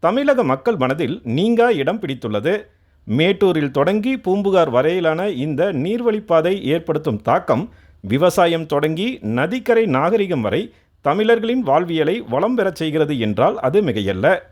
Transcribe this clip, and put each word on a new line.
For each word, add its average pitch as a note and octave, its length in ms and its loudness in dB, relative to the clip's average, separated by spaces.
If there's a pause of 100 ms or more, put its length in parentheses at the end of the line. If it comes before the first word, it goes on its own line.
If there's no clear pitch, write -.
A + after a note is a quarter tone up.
தமிழக B3 400 2
மக்கள் C3+ 340 0
மனதில் C#3 460 -2
நீங்கா A3 480 2
இடம் E3+ 300 -2
பிடித்துள்ளது. B2 520 -4 (540)
மேட்டூரில் D#3+ 720 2
தொடங்கி G#3 380 0
பூம்புகார் F#3+ 580 0
வரையிலான E3 520 0 (180)
இந்த D#3 280 -2
நீர்வழிப்பாதை F#3+ 880 0
ஏற்படுத்தும் D#3 580 -2
தாக்கம் C#3+ 440 0 (380)
விவசாயம் E3 640 2
தொடங்கி D#3 400 -2 (300)
நதிக்கரை A3+ 500 0
நாகரிகம் F3 600 0
வரை G#2 140 0 (460)
தமிழர்களின் A3+ 580 2
வாழ்வியலை E3+ 500 2 (160)
வளம் F3 260 0
பெறச் G3 240 -2
செய்கிறது D#3 400 0
என்றால் A2 380 0
அது C#3 240 0
மிகையல்ல. G2+ 460 0 (240)